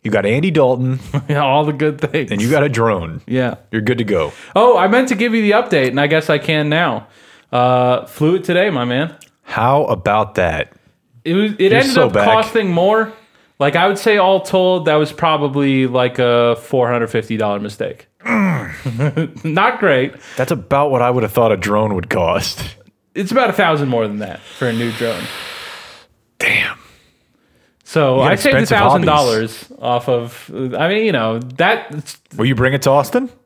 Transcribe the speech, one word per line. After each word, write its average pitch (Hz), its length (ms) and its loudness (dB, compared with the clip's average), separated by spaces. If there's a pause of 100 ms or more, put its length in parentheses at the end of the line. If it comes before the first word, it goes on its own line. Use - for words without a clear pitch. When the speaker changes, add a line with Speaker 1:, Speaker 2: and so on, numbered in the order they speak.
Speaker 1:
You 107 100 -4
got 98 140 2
Andy 139 240 0
Dalton. 131 500 0 (140)
Speaker 2:
<laughs> 139 140 -4
Yeah, 147 160 0
all 143 220 2
the 151 80 -2
good 147 260 -2
things. 147 320 -4
Speaker 1:
And 104 100 -2
you 117 80 0
got 143 140 2
a 147 60 0
drone. 98 580 -2
Speaker 2:
Yeah. 123 280 -2 (140)
Speaker 1:
You're 110 120 -2
good 117 160 0
to 117 80 -4
go. 85 260 0 (240)
Speaker 2:
Oh, 226 220 6
I 185 100 4
meant 254 220 2
to 226 60 0
give 226 200 -2
you 220 60 2
the 208 100 2
update, 180 380 2
and 131 100 -2
I 143 80 2
guess 156 220 0
I 151 80 2
can 151 320 -2
now. 151 380 -2 (440)
Uh, 123 540 2
flew 160 300 0
it 180 100 -6
today, 185 240 0
my 123 160 -2
man. 135 280 -2 (300)
Speaker 1:
How 131 420 0
about 104 500 -2
that? 80 360 -2 (540)
Speaker 2:
It 165 80 -2
was, 208 200 0
it 208 60 -12
Speaker 1:
You're 196 220 4
Speaker 2:
ended 269 120 0
Speaker 1:
so 170 140 4
Speaker 2:
up 185 60 -2
Speaker 1:
back. 202 120 2
Speaker 2:
costing 220 460 2
more. 214 400 2 (480)
Like, 147 160 2
I 180 140 4
would 196 80 -2
say 214 200 2
all 190 220 4
told, 185 460 0
that 156 100 2
was 151 160 0
probably, 139 760 0
like, 123 320 0
a 120 380 2
four 120 340 -2
hundred 117 180 0
fifty 113 280 -4
dollar 104 240 -2
mistake. 104 480 -10 (100)
<laughs> - 80 -20
Not 156 1500 -2
great. 139 340 0 (240)
Speaker 1:
That's 127 140 -2
about 143 400 0
what 123 100 0
I 123 100 2
would 127 120 0
have 104 100 -4
thought 113 180 4
a 98 60 2
drone 104 380 0
would 87 140 -6
cost. - 680 -4 (380)
Speaker 2:
It's 196 160 -6
about 240 180 2
a 190 40 -4
thousand 156 360 0
more 113 180 0
than 104 120 -8
that 95 200 -10
for - 300 -8
a 117 40 -4
new 117 200 -4
drone. 113 300 -6 (1120)
Speaker 1:
Damn. - 400 -2 (1040)
Speaker 2:
So 135 340 0
Speaker 1:
You 135 60 2
got 151 80 4
Speaker 2:
I 196 40 4
saved 202 240 2
Speaker 1:
expensive 226 180 2
hobbies. 185 260 4
Speaker 2:
a - 20 0
thousand - 0 -
dollars 120 680 0 (100)
off 123 260 -2
of, 117 420 -4 (260)
I 160 120 -2
mean, 214 180 0
you 208 60 2
know, 113 280 -2 (180)
that. 175 580 -4 (220)
Speaker 1:
Will 110 80 0
you 131 100 2
bring 127 180 2
it 135 100 -4
to 139 80 4
Austin? 240 380 0 (160)